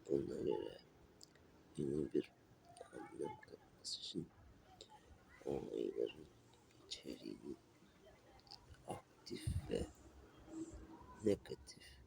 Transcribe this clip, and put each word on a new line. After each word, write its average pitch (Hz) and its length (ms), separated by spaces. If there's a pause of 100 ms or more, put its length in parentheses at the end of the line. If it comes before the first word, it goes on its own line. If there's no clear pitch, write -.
(100)
Buna 69 240
göre 52 440 (960)
yeni 71 380
bir - 160 (640)
anlam 855 480
katması - 600
için - 280 (1160)
olayların 58 800 (600)
içeriğini 57 680 (1300)
aktif - 600 (240)
ve - 160 (1400)
negatif - 840